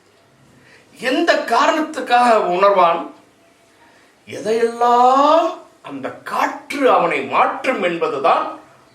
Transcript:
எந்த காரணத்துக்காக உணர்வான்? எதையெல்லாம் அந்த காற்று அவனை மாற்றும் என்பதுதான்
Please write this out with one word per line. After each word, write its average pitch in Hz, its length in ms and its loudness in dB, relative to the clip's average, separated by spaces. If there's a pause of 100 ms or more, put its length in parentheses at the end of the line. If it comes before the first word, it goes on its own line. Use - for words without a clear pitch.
(1000)
எந்த 294 360 0
காரணத்துக்காக 247 1040 0
உணர்வான்? 180 720 2 (1160)
எதையெல்லாம் 240 1300 2 (240)
அந்த - 300 -12
காற்று - 800 -4
அவனை 156 340 0
மாற்றும் 247 580 -2
என்பதுதான் 165 760 -2 (360)